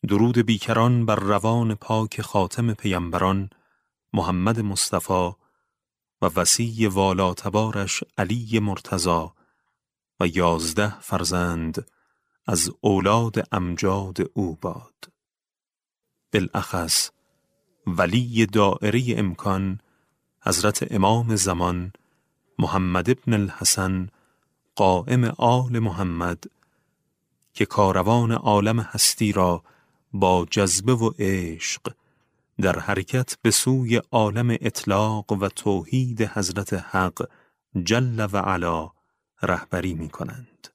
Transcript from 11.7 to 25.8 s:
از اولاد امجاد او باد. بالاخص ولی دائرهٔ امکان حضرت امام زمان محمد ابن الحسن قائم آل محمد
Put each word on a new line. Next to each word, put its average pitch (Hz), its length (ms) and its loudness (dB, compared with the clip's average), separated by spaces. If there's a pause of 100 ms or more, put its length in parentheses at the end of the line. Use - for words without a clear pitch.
از 90 240 -2 (100)
اولاد 104 720 2
امجاد 95 640 -2 (180)
او 90 220 -4
باد. - 560 -12 (1200)
بالاخص 90 760 -2 (760)
ولی 110 600 2
دائرهٔ 107 720 2
امکان 95 600 -4 (640)
حضرت - 500 0
امام 113 440 2
زمان 90 560 -2 (680)
محمد 90 520 0
ابن 123 220 0
الحسن 92 760 0 (680)
قائم 117 500 4
آل 120 540 2
محمد 87 680 -2 (1080)